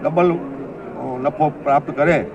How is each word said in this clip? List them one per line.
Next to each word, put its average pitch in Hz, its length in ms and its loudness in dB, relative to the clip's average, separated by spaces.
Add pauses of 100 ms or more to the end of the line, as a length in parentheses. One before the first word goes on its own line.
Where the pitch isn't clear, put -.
ડબલ, 170 280 4
અ, 165 60 0 (840)
નફો 147 300 2 (120)
પ્રાપ્ત 139 320 2
કરે 143 400 4